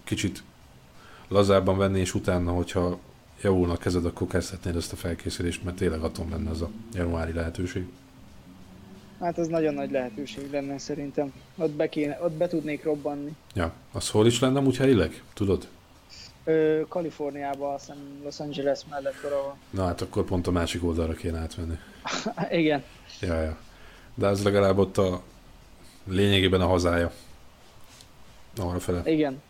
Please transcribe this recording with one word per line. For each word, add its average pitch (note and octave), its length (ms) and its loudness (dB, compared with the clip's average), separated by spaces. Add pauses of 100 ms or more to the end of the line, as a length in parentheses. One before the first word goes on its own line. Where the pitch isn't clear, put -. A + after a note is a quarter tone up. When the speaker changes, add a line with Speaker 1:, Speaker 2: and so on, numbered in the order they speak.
Speaker 1:
kicsit - 400 -2 (840)
lazábban F#2+ 500 6
venni, F#2+ 220 4
és F#2 140 0
utána, F2+ 380 0
hogyha F2+ 480 0 (420)
javulna F2+ 320 4
a F2 40 -2
kezed, F2+ 280 0
akkor E2+ 220 -2
kezdhetnéd - 480 -4
ezt E2+ 180 -4
a - 20 -10
felkészülést, E2+ 680 -6
mert F#2 140 -6
tényleg D#2+ 240 0
atom D#2+ 280 -4
lenne D#2+ 200 -4
ez D#2+ 120 -4
a E2+ 80 -4 (240)
januári E2 400 -2
lehetőség. F2 540 -4 (1300)
Speaker 2:
Hát F3 180 -2
ez E3+ 100 0
nagyon D#3 260 2
nagy C#3 180 -4
lehetőség C3+ 600 -4
lenne C#3 260 -4
szerintem. C#3+ 560 -4 (220)
Ott D#3 160 0
be D#3 180 -2
kéne, D3 320 -2
ott E3+ 120 0
be E3 140 0
tudnék D3+ 360 -4
robbanni. D3 520 -4 (180)
Speaker 1:
Ja, E2+ 200 -2 (180)
az - 180 -6
hol G#2+ 180 6
is A#2+ 120 4
lenne C3 200 2
amúgy C3+ 180 2
helyileg? B2+ 460 4 (100)
Tudod? G2 340 0 (760)
Speaker 2:
Ö, D#3 440 2
Kaliforniában, C#3+ 840 -6
azt C#3 120 -10
hiszem C#3+ 160 -16 (220)
Los C#3+ 160 -10
Angeles C#3 400 -2 (100)
mellett C#3 320 -6
valahol. C#3 360 -4 (120)
Speaker 1:
Na F#2+ 160 -2
hát F2 160 -2
akkor F#2+ 220 -2
pont F2+ 240 0
a F2+ 40 0
másik E2+ 320 0
oldalra E2 300 0
kéne E2 260 -4
átmenni. D#2+ 380 -6 (420)
Speaker 2:
<laughs> E3+ 420 -2
Igen. D3 220 2 (360)
Speaker 1:
Ja, E2+ 220 0
ja. D#2 160 -4 (560)
De G#2 140 0
ez G2+ 160 2
legalább G2 340 6
ott F#2+ 200 2
a, F#2 240 2 (840)
lényegében F#2+ 580 4
a F2 60 4
hazája. E2+ 440 4 (1500)
Arra F2+ 220 -2
fele. F2 220 0 (100)
Speaker 2:
Igen. D3 380 2